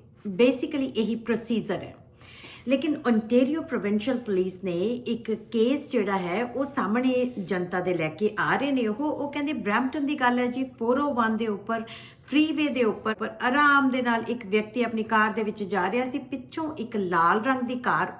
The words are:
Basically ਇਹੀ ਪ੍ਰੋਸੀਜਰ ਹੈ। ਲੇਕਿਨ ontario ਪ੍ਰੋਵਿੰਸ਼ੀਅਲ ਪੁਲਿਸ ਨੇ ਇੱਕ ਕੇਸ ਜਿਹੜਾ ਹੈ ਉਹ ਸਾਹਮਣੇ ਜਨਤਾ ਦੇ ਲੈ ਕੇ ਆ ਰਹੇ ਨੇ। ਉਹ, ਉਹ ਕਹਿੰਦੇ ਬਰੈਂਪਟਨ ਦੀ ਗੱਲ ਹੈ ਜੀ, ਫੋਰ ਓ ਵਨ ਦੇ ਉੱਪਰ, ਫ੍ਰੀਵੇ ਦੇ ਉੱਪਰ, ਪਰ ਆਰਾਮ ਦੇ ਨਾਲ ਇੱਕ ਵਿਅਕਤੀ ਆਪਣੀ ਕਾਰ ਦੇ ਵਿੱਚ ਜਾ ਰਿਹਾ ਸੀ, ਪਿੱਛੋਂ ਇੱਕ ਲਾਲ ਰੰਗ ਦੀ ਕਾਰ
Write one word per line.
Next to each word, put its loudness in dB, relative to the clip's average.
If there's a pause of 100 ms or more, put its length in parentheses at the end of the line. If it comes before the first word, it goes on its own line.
(280)
Basically 2
ਇਹੀ 0
ਪ੍ਰੋਸੀਜਰ -2
ਹੈ। -12 (720)
ਲੇਕਿਨ 0
ontario 4
ਪ੍ਰੋਵਿੰਸ਼ੀਅਲ 0
ਪੁਲਿਸ -2
ਨੇ -2 (100)
ਇੱਕ -4
ਕੇਸ 0
ਜਿਹੜਾ 0
ਹੈ -2
ਉਹ -4
ਸਾਹਮਣੇ 0
ਜਨਤਾ -2
ਦੇ 0
ਲੈ 0
ਕੇ 0
ਆ 2
ਰਹੇ 0
ਨੇ। 2
ਉਹ, -2
ਉਹ -4
ਕਹਿੰਦੇ -4
ਬਰੈਂਪਟਨ -2
ਦੀ -2
ਗੱਲ 2
ਹੈ 0
ਜੀ, -4
ਫੋਰ 0
ਓ 0
ਵਨ 0
ਦੇ -2
ਉੱਪਰ, -4 (440)
ਫ੍ਰੀਵੇ 2
ਦੇ 0
ਉੱਪਰ, 0
ਪਰ -6
ਆਰਾਮ 6
ਦੇ 2
ਨਾਲ 2
ਇੱਕ -4
ਵਿਅਕਤੀ 0
ਆਪਣੀ -2
ਕਾਰ 2
ਦੇ -2
ਵਿੱਚ -4
ਜਾ 0
ਰਿਹਾ 0
ਸੀ, -4
ਪਿੱਛੋਂ -8
ਇੱਕ -6
ਲਾਲ 4
ਰੰਗ 2
ਦੀ -4
ਕਾਰ 0